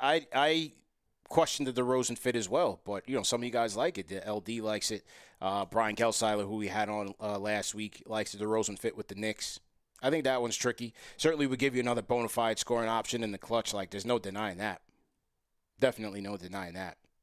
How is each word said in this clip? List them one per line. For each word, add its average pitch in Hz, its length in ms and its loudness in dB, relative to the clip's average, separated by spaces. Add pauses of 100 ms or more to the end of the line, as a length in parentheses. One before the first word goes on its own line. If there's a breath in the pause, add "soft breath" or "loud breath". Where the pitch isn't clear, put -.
I, 147 340 2
I 156 380 2 (560)
questioned 147 400 4
the 127 40 -4
DeRozan 123 440 2
fit 123 180 0
as 110 140 -2
well, 123 360 2
but, 101 240 -6
you 131 60 -4
know, 113 80 0
some 120 200 0
of - 20 -4
you 120 60 -4
guys 113 260 0
like 147 220 0
it. 95 100 -8
The 95 180 -8
L 104 140 -2
D 113 220 -6
likes 107 280 -2
it. 107 140 -6 (380 soft breath)
Uh, 98 240 0
Brian 110 280 2
Gelsiler, 107 520 2
who 104 100 -4
we 107 120 -2
had 104 200 0
on, 104 320 -4
uh, 104 180 -2
last 104 360 -2
week, 107 320 -10
likes 110 260 -2
the 101 100 -6
DeRozan 107 360 0
fit - 180 -2
with 104 120 -8
the 98 60 -8
Knicks. 104 460 -4 (420)
I 127 60 4
think 151 160 2
that 131 160 4
one's 117 160 0
tricky. 120 380 -2 (240 loud breath)
Certainly 151 300 4
would 127 100 0
give 131 160 2
you 123 60 2
another 120 220 2
bona 120 260 2
fide 113 300 2
scoring 117 300 0
option 113 340 0
in 107 100 -2
the 98 60 -6
clutch. - 360 0
Like, 98 160 -4
there's 101 160 -6
no 120 120 2
denying 98 400 -4
that. 101 220 -4 (1000)
Definitely 107 440 0
no 101 140 -6
denying 90 380 -8
that. 92 220 -8 (260)